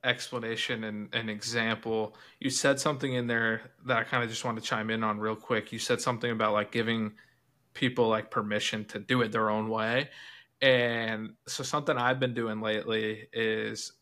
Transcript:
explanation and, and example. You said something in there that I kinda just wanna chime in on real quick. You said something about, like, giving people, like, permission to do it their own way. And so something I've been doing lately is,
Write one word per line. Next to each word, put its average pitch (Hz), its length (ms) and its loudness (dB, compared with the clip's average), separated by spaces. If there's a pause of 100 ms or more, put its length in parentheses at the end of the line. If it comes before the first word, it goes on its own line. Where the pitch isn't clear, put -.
explanation 113 800 -2
and, 107 280 -6
and 113 160 -2
example. 113 880 -2 (240)
You 135 100 -2
said 139 300 4
something 139 340 0
in 123 140 0
there 113 440 0 (140)
that 127 120 2
I 113 60 2
kinda 120 240 0
just 110 180 -6
wanna 113 160 -2
chime 110 280 -2
in 113 140 0
on 104 160 2
real 110 160 0
quick. 107 360 -2
You 113 80 -6
said 120 220 0
something 120 300 0
about, 110 220 2
like, 104 180 0
giving 113 460 0 (560)
people, 127 360 2
like, 107 220 0
permission 104 560 -2
to 107 120 -8
do 123 220 2
it 110 120 0
their 110 160 2
own 107 200 2
way. 113 420 0 (500)
And 117 760 2 (120)
so - 160 -6
something 147 340 0
I've 123 220 2
been 127 160 0
doing 110 260 -2
lately 107 720 -2
is, 110 680 -2